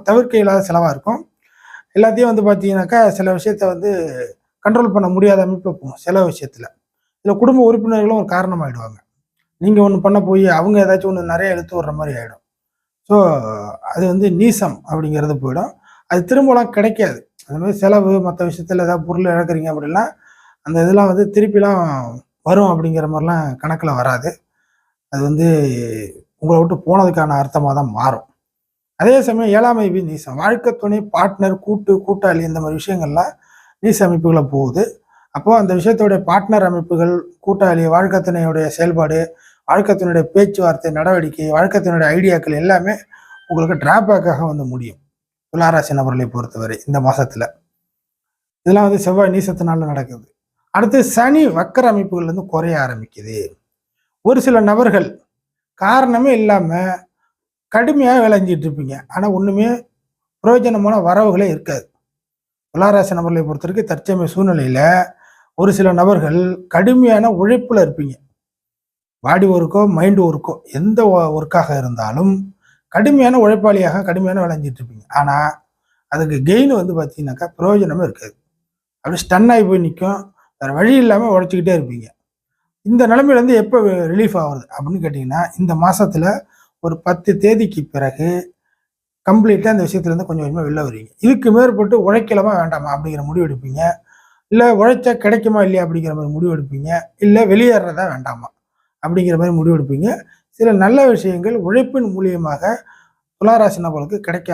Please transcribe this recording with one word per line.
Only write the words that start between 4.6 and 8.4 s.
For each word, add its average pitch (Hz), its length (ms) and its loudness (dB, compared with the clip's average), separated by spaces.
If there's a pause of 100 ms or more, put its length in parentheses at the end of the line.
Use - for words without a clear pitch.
கண்ட்ரோல் 220 280 2
பண்ண 196 160 0
முடியாத 190 320 4
அமைப்புல 185 300 -4
போகும் 135 280 -14
செலவு 185 280 0
விஷயத்துல. 123 380 -12 (600)
இதுல 202 120 0
குடும்ப 254 260 4
உறுப்பினர்களும் 220 560 0
ஒரு 202 80 -4
காரணமாயிடுவாங்க. 151 720 -6 (640)